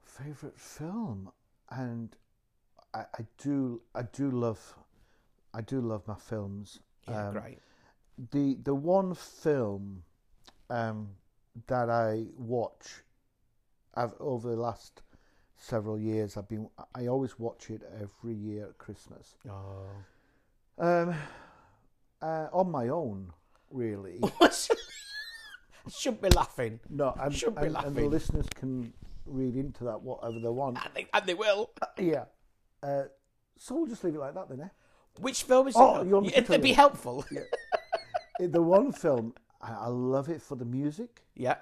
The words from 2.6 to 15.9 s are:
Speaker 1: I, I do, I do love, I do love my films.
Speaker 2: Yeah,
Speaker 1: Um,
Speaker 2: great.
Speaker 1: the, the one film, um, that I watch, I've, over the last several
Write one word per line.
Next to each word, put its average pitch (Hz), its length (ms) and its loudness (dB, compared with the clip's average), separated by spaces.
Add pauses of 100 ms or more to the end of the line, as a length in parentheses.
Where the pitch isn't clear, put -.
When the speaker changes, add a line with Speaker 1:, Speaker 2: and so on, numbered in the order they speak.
Speaker 1:
I, 110 80 -6 (160)
I 117 80 -8 (120)
do, 135 440 -2 (120)
I 123 80 -6
do 135 300 -4
love, 117 440 -2 (760)
I 113 80 -8
do 131 180 -4
love 110 280 -4
my 107 80 -8
films. 101 640 -10 (280)
Speaker 2:
Yeah, 107 200 -4
Speaker 1:
Um, 104 60 -6
Speaker 2:
great. - 260 -10 (720)
Speaker 1:
the, 139 320 2
the 139 100 0
one 180 400 2
film, 101 880 -2 (680)
um, 110 380 -4 (580)
that 123 240 0
I 113 340 2 (100)
watch, 120 680 -6 (920)
I've, 117 260 -4
over 123 360 -4
the 113 40 -4
last - 440 -8 (520)
several 107 440 -4